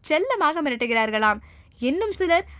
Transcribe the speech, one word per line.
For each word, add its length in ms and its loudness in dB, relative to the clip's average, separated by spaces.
செல்லமாக 600 0
மிரட்டுகிறார்களாம். 760 0
இன்னும் 320 -2
சிலர், 340 0